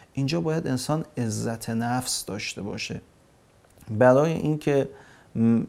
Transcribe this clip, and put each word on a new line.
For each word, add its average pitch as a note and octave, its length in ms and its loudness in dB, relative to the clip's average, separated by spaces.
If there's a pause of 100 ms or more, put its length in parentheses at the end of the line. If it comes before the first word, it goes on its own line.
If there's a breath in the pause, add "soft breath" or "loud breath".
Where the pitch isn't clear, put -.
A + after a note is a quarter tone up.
(120)
اینجا C#3 280 -2
باید E3 260 -2
انسان D3 380 -2 (120)
عزت A2+ 540 -4
نفس A#2+ 540 -2
داشته - 380 -8
باشه. G#2+ 380 -8 (960)
برای C3 340 6
اینکه، D3+ 560 0 (460 loud breath)
م، A2+ 340 4